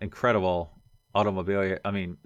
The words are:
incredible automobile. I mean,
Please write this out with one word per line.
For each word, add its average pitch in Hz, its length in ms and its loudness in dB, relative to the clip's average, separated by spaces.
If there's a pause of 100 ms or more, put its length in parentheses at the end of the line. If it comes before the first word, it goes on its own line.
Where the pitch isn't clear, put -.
incredible 95 760 0 (360)
automobile. 98 720 0
I 101 60 -4
mean, 92 360 -4